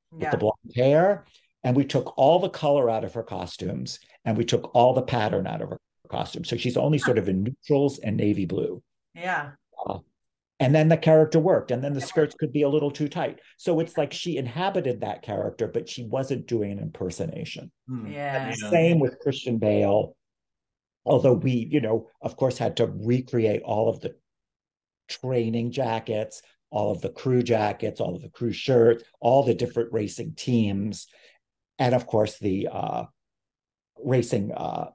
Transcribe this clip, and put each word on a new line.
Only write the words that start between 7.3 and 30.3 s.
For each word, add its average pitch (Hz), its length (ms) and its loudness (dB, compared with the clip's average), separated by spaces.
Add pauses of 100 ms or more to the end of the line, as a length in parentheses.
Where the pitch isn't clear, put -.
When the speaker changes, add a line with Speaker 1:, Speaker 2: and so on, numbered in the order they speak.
Speaker 1:
neutrals 139 560 0
and - 160 -4
navy 104 280 2
blue. - 380 -4 (320)
Speaker 2:
Yeah. 170 380 -6 (340)
Speaker 1:
Uh, - 140 -6 (580)
and 135 160 4
then 156 140 6
the 160 80 6
character 156 420 6
worked, 160 320 2
and 123 140 -2
then 143 80 -2
the 139 80 -4
Speaker 2:
It - 80 -6
Speaker 1:
skirts 151 260 0
Speaker 2:
worked. - 60 -20
Speaker 1:
could 151 120 -2
be 147 100 0
a 143 60 4
little 147 220 0
too 147 180 -4
tight. 147 300 -6 (180)
So 170 220 0
it's 165 180 -4
like 143 160 -2
she 165 240 -6
inhabited 131 680 -2
that 104 200 -6
character, 101 460 -4
but - 200 -6
she 120 160 -12
wasn't 127 420 -4
doing 104 260 -2
an 101 80 -8
impersonation. - 880 -8 (180)
Speaker 3:
Mm. 123 240 -10
Speaker 2:
Yeah. 139 360 -6
Speaker 1:
And - 120 -6
Speaker 3:
Yeah. - 100 -6
Speaker 1:
same 170 280 6
with 135 220 0
Christian 127 380 -2
Bale, 104 580 2 (880)
although 131 300 4
we, - 180 0
you 123 280 0
know, 113 280 0 (120)
of - 160 -8
course, 131 220 0
had 113 200 -2
to 117 80 2
recreate 110 760 0
all 110 260 0
of - 120 -2
the - 160 -10 (920)
training 117 640 -2
jackets, 113 720 -4 (280)
all 107 200 0
of 90 120 -4
the 95 80 -6
crew 127 320 0
jackets, 107 580 0
all 87 160 -4
of - 60 -14
the - 80 -18
crew 117 220 -6
shirts, 117 520 4 (160)
all 131 220 4
the 120 120 2
different - 380 -2
racing 107 420 -6